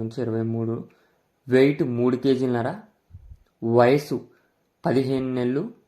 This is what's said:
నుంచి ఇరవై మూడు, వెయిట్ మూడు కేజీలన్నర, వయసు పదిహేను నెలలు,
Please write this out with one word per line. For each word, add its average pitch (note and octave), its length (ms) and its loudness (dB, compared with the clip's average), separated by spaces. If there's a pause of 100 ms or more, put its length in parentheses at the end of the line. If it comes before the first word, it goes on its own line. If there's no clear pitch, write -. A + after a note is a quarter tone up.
నుంచి A2+ 220 -10
ఇరవై A2+ 180 -4 (120)
మూడు, A2+ 200 -4 (800)
వెయిట్ C#3+ 280 4 (160)
మూడు B2 260 2
కేజీలన్నర, B2+ 440 0 (1080)
వయసు C3 420 4 (640)
పదిహేను C3 560 -2
నెలలు, C3 260 -2 (220)